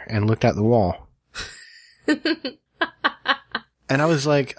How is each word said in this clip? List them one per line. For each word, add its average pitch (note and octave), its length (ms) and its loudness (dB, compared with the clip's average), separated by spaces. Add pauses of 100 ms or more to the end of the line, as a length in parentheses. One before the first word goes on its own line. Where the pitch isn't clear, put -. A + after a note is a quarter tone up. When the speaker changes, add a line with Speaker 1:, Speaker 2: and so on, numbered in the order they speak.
Speaker 1:
and G#2 200 0
looked A2 160 0
at G#2+ 120 4
the G2+ 80 0
wall. A2 440 2 (1000)
Speaker 2:
<laughs> D4 100 2 (1700)
Speaker 1:
And C3+ 120 2
I D3+ 40 4
was D3+ 220 2
like, C#3+ 320 2